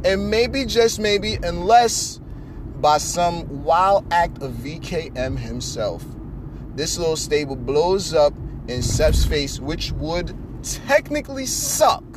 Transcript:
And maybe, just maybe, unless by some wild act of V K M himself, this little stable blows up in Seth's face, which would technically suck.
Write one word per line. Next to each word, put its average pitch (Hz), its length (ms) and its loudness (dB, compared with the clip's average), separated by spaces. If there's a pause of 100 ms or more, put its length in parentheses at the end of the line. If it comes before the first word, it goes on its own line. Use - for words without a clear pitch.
And 196 260 2
maybe, 240 360 2
just 226 340 2
maybe, 208 420 0
unless 190 800 2 (560)
by 151 220 4
some 165 680 -2
wild 180 480 4
act 170 300 2
of 135 100 -6
V 131 280 -8
K 160 360 -6
M 131 180 -2
himself, 113 720 -6 (720)
this 156 240 -4
little 165 180 0
stable 147 400 -2
blows 156 560 2
up 147 220 6 (340)
in 127 140 -4
Seth's - 420 4
face, 143 360 0
which 143 320 -6
would 160 440 -4 (260)
technically 277 840 -2
suck. - 580 2 (120)